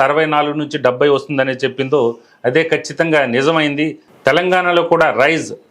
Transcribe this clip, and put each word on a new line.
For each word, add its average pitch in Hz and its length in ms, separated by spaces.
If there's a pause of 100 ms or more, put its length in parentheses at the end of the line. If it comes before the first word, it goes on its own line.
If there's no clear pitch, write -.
అరవై 147 280
నాలుగు 147 260
నుంచి 147 260
డెబ్బై 131 300
వస్తుందని 135 480
చెప్పిందో 131 380 (460)
అదే 139 140 (120)
ఖచ్చితంగా 156 460 (140)
నిజమైంది. 147 540 (400)
తెలంగాణలో 175 640
కూడా 160 160 (140)
రైజ్ 147 280 (220)